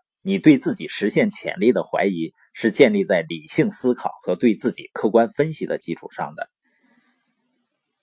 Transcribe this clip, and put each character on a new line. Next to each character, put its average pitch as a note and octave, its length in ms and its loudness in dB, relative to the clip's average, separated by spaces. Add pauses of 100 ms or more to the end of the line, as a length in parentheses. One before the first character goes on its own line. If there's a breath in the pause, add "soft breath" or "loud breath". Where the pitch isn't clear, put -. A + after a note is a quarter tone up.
(220)
你 F#3+ 160 -2
对 C#3 200 6
自 B2 180 -4
己 E2 140 -10
实 G2+ 200 -2
现 A2+ 220 0
潜 - 300 -10
力 A#2 100 4
的 F2+ 120 0
怀 - 200 -4
疑 E2+ 300 -4 (200)
是 A2 180 -2
建 A#2 220 6
立 G2 120 0
在 F2+ 160 0
理 D#2+ 260 -10
性 B2 240 0
思 B2 220 -2
考 - 180 -6 (100)
和 F2+ 140 -4
对 A2+ 180 2
自 G#2 200 -4
己 - 200 -20
客 - 160 -2
观 A2+ 200 4
分 D#3 240 -4
析 F#2 120 -8
的 D#2 120 -4
基 - 180 -10
础 - 160 -14
上 D2+ 240 -10
的。 - 140 -12 (1500)